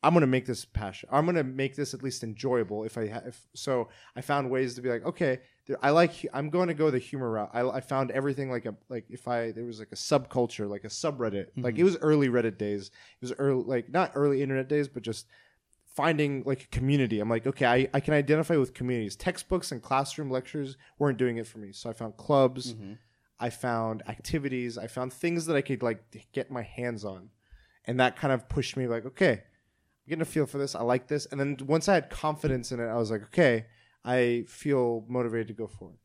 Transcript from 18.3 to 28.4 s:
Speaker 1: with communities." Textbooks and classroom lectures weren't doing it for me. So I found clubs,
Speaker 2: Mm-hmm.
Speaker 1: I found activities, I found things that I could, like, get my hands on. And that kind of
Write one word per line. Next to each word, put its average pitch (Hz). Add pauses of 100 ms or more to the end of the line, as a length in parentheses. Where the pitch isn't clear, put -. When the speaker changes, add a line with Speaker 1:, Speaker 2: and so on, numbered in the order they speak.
Speaker 1:
with 131
communities." 120
Textbooks -
and 120
classroom 139
lectures 131 (220)
weren't 139
doing 120
it 110
for -
me. 101
So -
I -
found 110
clubs, 127
Speaker 2:
Mm-hmm. 104 (460)
Speaker 1:
I 120
found 113
activities, 123
I 113
found 127
things 170
that 165
I 139
could, 135
like, 113 (320)
get 131
my 123
hands 117
on. 98 (560)
And 123
that 127
kind 139
of 120